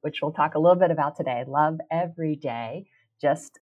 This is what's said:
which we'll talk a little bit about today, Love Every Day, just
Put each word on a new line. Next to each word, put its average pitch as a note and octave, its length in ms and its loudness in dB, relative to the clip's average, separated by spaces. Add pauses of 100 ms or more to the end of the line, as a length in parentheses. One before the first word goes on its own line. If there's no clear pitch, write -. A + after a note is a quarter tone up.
which D3+ 200 -8
we'll D3+ 120 -4
talk D3+ 220 0
a D3+ 40 0
little F3 200 6
bit F3 120 4
about D3 260 -2
today, B2+ 300 -4
Love D3+ 320 0 (140)
Every E3 420 -4
Day, B2 520 -8 (340)
just E3 400 -2 (100)